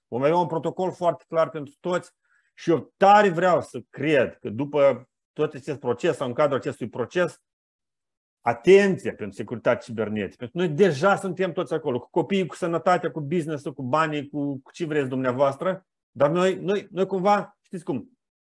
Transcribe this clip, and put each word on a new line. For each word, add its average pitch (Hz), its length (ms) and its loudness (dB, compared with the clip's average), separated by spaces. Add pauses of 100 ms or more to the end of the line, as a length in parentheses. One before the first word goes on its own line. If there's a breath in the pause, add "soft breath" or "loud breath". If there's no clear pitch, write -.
vom 120 140 -4
avea 156 160 4
un 175 100 0
protocol 160 440 -4
foarte 170 360 -2
clar 160 220 0
pentru 147 300 -12
toți. 175 320 -4 (460)
Și - 120 -4
eu 156 280 0
tare 202 320 6
vreau 170 320 2
să 120 280 -12
cred 139 520 0
că 120 80 -10
după 139 600 2 (240)
tot 151 200 -4
acest 135 260 -10
proces 151 360 -2
sau 139 120 -4
în 123 60 -6
cadrul 139 240 0
acestui 120 320 -6
proces, 151 520 -4 (1000)
atenția 180 720 4
pentru 101 220 -10
securitate 120 480 -2
cibernetică. 107 540 -6
Pentru 123 200 -12
noi 180 100 -2
deja 165 480 2
suntem 185 360 -6
toți 170 220 -6
acolo, 151 260 -4
cu - 100 -12
copiii, 190 360 0
cu - 100 -14
sănătatea, 170 560 0
cu 160 100 -8
business-ul, 151 520 -4
cu 135 80 -12
banii, 147 480 -2
cu, 143 340 -6
cu - 80 -20
ce - 140 -8
vreți 147 240 -2
dumneavoastră. 135 760 -2 (260)
Dar 139 180 2
noi, 180 320 2
noi, 185 300 -4
noi 185 140 -2
cumva, 190 560 0
știți 180 220 -14
cum, 127 260 -6 (500)